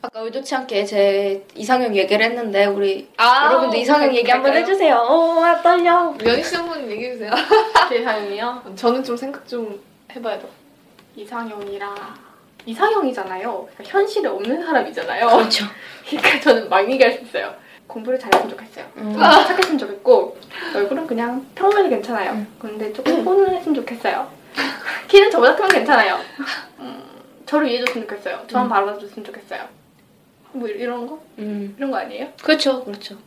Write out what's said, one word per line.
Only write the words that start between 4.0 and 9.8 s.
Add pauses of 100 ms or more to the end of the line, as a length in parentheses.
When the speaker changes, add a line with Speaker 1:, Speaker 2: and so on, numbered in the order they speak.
Speaker 2:
갈-,
Speaker 1:
얘기
한번
Speaker 2:
갈까요?
Speaker 1:
해주세요.
오,
아,
떨려. (100)
Speaker 2:
연희
씨
한번
얘기해주세요. (560)
Speaker 3:
제
이상형이요? (140)
Speaker 2:
저는
좀
생각
좀 (320)